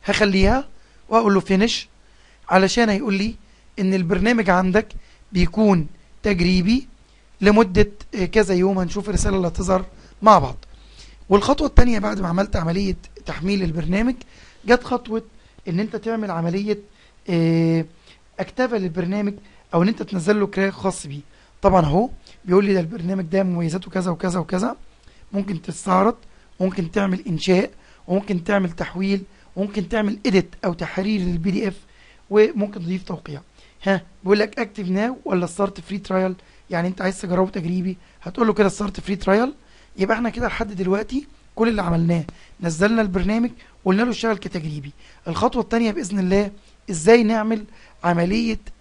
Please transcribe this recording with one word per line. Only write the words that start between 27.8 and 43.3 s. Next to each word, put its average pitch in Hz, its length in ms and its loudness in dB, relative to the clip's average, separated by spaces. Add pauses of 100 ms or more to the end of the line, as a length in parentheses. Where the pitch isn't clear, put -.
وممكن 190 360 -2
تعمل 196 280 0
تحويل، 190 520 -4 (320)
وممكن 202 340 -4
تعمل 214 360 -2
إيديت 185 300 2 (100)
أو 180 80 -2
تحرير 190 480 -4
للبي 180 300 -2
دي 202 160 0
إف، 190 80 -6 (540)
وممكن 208 500 2
تضيف 180 240 -6
توقيع. 156 380 -12 (420)
ها، 196 180 0 (220)
بيقول 202 160 2
لك 214 200 -2
active 214 280 -8
ناو 214 380 -2
ولا 180 200 -2
ستارت 196 360 -4
فري 196 160 -8
ترايل، 185 380 -2 (340)
يعني 175 180 -2
أنت 185 140 -6
عايز 190 200 -4
تجربه 185 300 0
تجريبي، 185 460 -4 (240)
هتقول 226 260 -2
له 208 60 2
كده 202 160 2
ستارت 196 300 -6
فري 202 160 -6
ترايل. 214 380 0 (440)
يبقى 208 200 0
إحنا 233 120 -2
كده 240 180 -4
لحد 208 280 -6
دلوقتي 202 520 -2 (280)
كل 226 120 2
اللي 214 140 0
عملناه 170 420 0 (380)
نزلنا 190 400 2
البرنامج 208 480 0 (360)